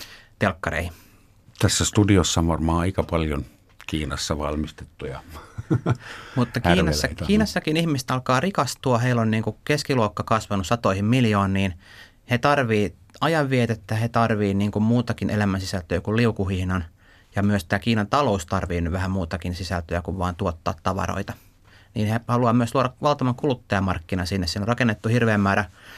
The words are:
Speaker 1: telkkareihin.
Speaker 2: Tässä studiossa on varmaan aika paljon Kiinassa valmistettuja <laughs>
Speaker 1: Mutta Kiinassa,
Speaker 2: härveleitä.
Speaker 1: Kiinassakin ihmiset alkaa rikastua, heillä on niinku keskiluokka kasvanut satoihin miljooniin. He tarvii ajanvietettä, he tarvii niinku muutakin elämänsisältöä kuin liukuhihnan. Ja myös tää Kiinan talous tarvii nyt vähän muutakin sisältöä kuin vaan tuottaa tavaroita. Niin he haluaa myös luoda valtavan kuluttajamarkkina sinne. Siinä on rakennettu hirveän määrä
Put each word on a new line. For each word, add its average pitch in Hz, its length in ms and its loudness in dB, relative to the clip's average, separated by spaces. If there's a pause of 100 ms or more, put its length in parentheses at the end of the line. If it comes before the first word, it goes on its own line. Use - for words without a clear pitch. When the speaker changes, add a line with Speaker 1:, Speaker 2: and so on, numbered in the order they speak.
(400)
Speaker 1:
telkkareihin. 85 540 -2 (680)
Speaker 2:
Tässä - 260 2
studiossa 101 560 4
on 82 60 2
varmaan 82 320 2
aika 90 240 0
paljon 78 420 -2 (420)
Kiinassa 76 500 -4
valmistettuja 76 840 -6 (480)
<laughs> - 680 -4
Speaker 1:
Mutta 123 240 -2
Kiinassa, 85 480 2
Speaker 2:
härveleitä. - 180 -8
Speaker 1:
Kiinassakin 196 520 0
ihmiset 156 340 -2
alkaa 127 280 0
rikastua, 131 580 0
heillä 120 240 2
on 110 100 2
niinku 107 340 0
keskiluokka 131 580 0
kasvanut 107 440 0
satoihin 101 380 2
miljooniin. 98 680 2 (560)
He 123 80 2
tarvii 117 580 2 (260)
ajanvietettä, 131 720 0
he 113 140 0
tarvii 110 440 2
niinku 101 260 0
muutakin 117 500 2
elämänsisältöä 95 720 -2
kuin 104 160 -2
liukuhihnan. 95 680 0 (500)
Ja 101 80 0
myös 101 220 2
tää 101 140 0
Kiinan 110 280 0
talous 123 380 0
tarvii 87 360 -2
nyt 85 120 -2
vähän 95 180 -2
muutakin 90 440 -4
sisältöä 87 460 -4
kuin 87 160 -6
vaan 90 180 -2
tuottaa 87 380 -4 (100)
tavaroita. 92 500 -4 (640)
Niin 107 120 0
he 110 200 0
haluaa 120 260 2
myös 120 220 2
luoda 127 140 2 (120)
valtavan 139 340 2
kuluttajamarkkina 95 920 -2
sinne. 92 220 -2
Siinä 101 160 -4
on 98 40 -4
rakennettu 113 420 0
hirveän 113 320 2
määrä 98 240 2 (320)